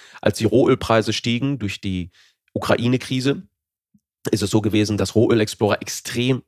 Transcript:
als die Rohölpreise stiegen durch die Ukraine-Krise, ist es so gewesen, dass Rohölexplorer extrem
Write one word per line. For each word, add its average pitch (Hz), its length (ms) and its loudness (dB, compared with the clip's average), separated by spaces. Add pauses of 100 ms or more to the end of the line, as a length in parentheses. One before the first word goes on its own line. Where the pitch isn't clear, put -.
(200)
als - 160 0
die 113 80 -4
Rohölpreise 113 680 2
stiegen 123 440 -2
durch 101 220 -6
die 92 300 -4 (420)
Ukraine-Krise, 127 920 -2 (840)
ist 110 100 0
es 101 80 -2
so 110 100 4
gewesen, 104 360 0
dass 95 180 -2
Rohölexplorer 113 680 2
extrem 123 680 -2